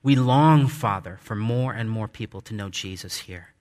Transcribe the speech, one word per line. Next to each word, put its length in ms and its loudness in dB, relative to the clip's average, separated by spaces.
We 120 4
long, 520 6
Father, 540 -4
for 140 -8
more 380 -2
and 160 -6
more 180 -4
people 340 -12
to 120 -14
know 160 -10
Jesus 480 -12
here. 440 -16